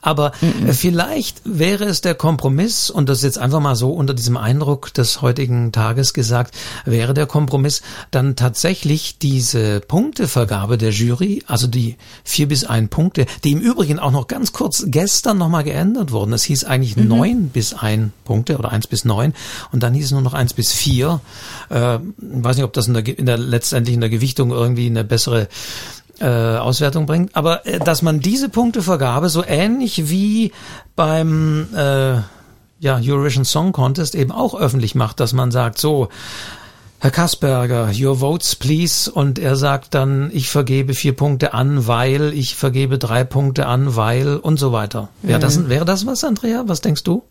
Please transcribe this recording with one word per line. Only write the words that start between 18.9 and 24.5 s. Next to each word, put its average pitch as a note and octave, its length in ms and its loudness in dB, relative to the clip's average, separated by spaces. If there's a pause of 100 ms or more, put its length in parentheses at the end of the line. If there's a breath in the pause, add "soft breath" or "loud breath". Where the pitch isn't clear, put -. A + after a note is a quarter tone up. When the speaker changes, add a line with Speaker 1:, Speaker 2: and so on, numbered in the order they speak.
Speaker 1:
neun A#2 260 2 (400 loud breath)
und A#2+ 100 0
dann A#2+ 120 2
hieß C#3+ 120 0
es C3 60 -2
nur C3+ 80 2
noch C3 140 0
eins B2 180 -2
bis - 200 -2
vier. C#3 480 0 (500 loud breath)
Äh, A#2+ 300 0 (180)
weiß B2 380 -2
nicht, C#3 80 2
ob - 100 -6
das A2 120 0
in A#2+ 60 2
der A2+ 100 2
Ge-, A2+ 120 -4
in - 100 -4
der, A#2+ 220 0
letztendlich A#2+ 480 0
in A#2+ 60 2
der A2+ 100 0
Gewichtung A#2+ 400 0